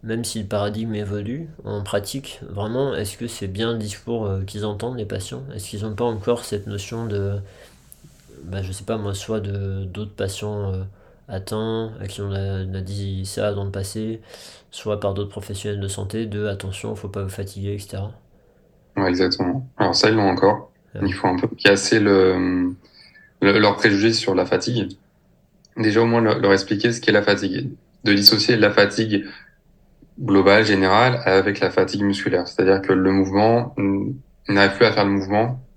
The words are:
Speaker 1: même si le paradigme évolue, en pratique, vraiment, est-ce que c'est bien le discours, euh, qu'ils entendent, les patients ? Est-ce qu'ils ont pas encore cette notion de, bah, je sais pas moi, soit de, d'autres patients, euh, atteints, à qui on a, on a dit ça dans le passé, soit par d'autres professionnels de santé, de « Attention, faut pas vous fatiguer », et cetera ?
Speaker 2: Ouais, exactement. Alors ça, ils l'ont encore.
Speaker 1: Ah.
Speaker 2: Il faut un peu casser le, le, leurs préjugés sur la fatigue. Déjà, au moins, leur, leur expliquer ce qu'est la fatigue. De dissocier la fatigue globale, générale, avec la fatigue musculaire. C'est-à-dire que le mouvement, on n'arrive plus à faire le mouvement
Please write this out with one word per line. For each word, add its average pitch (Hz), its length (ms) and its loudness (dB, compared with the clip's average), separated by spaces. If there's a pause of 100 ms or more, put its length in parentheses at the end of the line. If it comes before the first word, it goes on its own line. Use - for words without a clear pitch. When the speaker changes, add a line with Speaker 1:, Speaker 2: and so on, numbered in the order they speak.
Speaker 1:
même 113 200 -4
si - 180 -6
le 98 60 -8
paradigme 107 480 -4
évolue, 104 520 -6 (160)
en 104 180 -6
pratique, 104 600 -6
vraiment, 113 500 -4
est-ce 98 240 -6
que 117 120 -8
c'est - 180 -10
bien 107 260 -4
le 117 60 -4
discours, 110 480 -6
euh, 98 160 -2
qu'ils 104 240 -6
entendent, 117 320 -6
les 107 60 -6
patients ? 104 400 -8 (100)
Est-ce 104 160 -12
qu'ils 104 140 -8
ont 107 100 -6
pas 110 100 -2
encore 117 400 -2
cette 101 220 -6
notion 110 400 -8
de, 101 320 -4 (1040)
bah, 92 200 -8
je 92 100 -8
sais 95 100 -12
pas 113 140 -6
moi, 101 180 -4
soit 110 240 -4
de, 98 460 -4
d'autres 104 300 -10
patients, 101 580 -4
euh, 92 100 -4 (460)
atteints, 110 720 -4
à 98 80 -8
qui 98 120 -10
on 101 120 -4
a, 98 320 -2
on 95 100 -6
a 95 60 -4
dit 98 460 -6
ça 104 260 -2
dans 98 100 -4
le 98 80 -4
passé, 110 500 -6 (520)
soit 104 260 -4
par 101 160 -2
d'autres 101 160 -4
professionnels 101 480 -8
de 98 80 -4
santé, 101 400 -6
de « 104 220 -6
Attention, 98 480 -6
faut 101 120 -10
pas 98 140 -6
vous 95 60 -6
fatiguer », 101 460 -6
et 101 40 -8
cetera ? 101 320 -8 (840)
Speaker 2:
Ouais, 95 120 2
exactement. 90 680 0
Alors 92 180 2
ça, - 160 4
ils 110 60 4
l'ont 101 120 4
encore. 95 440 2 (240)
Speaker 1:
Ah. - 100 -10
Speaker 2:
Il 92 80 0
faut - 140 -2
un 92 80 0
peu 90 100 -2
casser 101 540 4
le, 92 720 4 (680)
le, 101 200 6
leurs 104 160 6
préjugés 107 360 4
sur 98 220 0
la 92 120 2
fatigue. 95 500 -2 (800)
Déjà, 110 240 2
au 117 60 6
moins, 117 140 4
leur, 110 200 2
leur - 120 6
expliquer 110 380 2
ce 113 100 -4
qu'est - 120 2
la 104 100 6
fatigue. 101 480 0 (320)
De 104 100 4
dissocier 104 440 6
la 104 160 4
fatigue 104 540 2 (960)
globale, 98 460 6
générale, 101 580 4
avec 98 360 4
la 95 100 2
fatigue 92 320 0
musculaire. 98 440 0
C'est-à-dire 95 360 2
que 95 100 2
le 92 180 4
mouvement, 104 680 2
on 98 340 0 (340)
n'arrive 98 300 4
plus 120 80 6
à 110 80 6
faire 104 140 2
le 98 40 2
mouvement 101 540 0 (120)